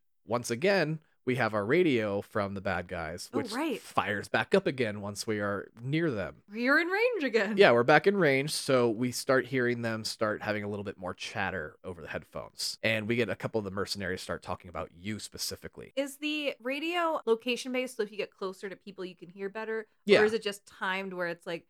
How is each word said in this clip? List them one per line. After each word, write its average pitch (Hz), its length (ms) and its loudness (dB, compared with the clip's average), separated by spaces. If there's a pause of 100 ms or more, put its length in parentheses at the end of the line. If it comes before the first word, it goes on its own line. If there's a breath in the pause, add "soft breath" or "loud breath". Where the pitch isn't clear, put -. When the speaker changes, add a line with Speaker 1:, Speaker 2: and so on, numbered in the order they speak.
(240)
Speaker 1:
once 120 260 -2
again, 156 500 2 (260)
we 127 100 2
have 113 180 2
our 104 100 0
radio 113 580 2
from 101 320 -2
the 98 60 -8
bad 90 260 -2
guys, 87 460 -8
Speaker 2:
Oh, - 60 -2
Speaker 1:
which 196 140 -4
Speaker 2:
right. 262 280 -4
Speaker 1:
fires 101 480 -2
back 110 260 0
up 190 120 4
again 117 340 -2
once 101 260 -8
we 107 140 -2
are 101 300 -2 (100)
near 151 300 0
them. 95 320 -6 (100)
Speaker 2:
You're 247 280 4
in 339 80 0
range 415 360 2
again. 220 320 0
Speaker 1:
Yeah, 196 160 10
we're 120 100 6
back 151 240 6
in 202 100 4
range, 143 340 4
so 123 400 4
we 120 200 0
start 131 360 2
hearing 120 360 0
them 113 220 -2
start 107 380 -2
having 104 220 -2
a 104 40 -4
little 101 160 -4
bit 98 140 -8
more 92 160 -6
chatter 92 680 -4
over 87 200 -10
the 73 60 -12
headphones. - 720 -8
And 110 260 0
we 117 80 2
get 113 140 2
a 98 60 -4
couple - 220 -4
of 104 60 -2
the 98 60 -6
mercenaries 92 500 -4
start 80 220 -8
talking 90 260 -8
about 82 260 -10
you 98 240 -8
specifically. - 760 -10
Speaker 2:
Is 277 220 -6
the 302 420 -4
radio 320 640 -2
location-based, 247 720 -2
so - 60 -2
if 208 80 -6
you 208 80 -20
get 190 120 -4
closer 190 380 -10
to 180 80 -12
people, 190 280 -14
you 180 120 -12
can 175 120 -20
hear 196 200 -8
better? 220 380 -8 (180)
Speaker 1:
Yeah. 202 160 10
Speaker 2:
Or 214 40 6
is 214 100 4
it 220 80 0
just 202 240 -6
timed 190 480 -4
where 175 140 -4
it's 170 180 -8
like 170 240 -6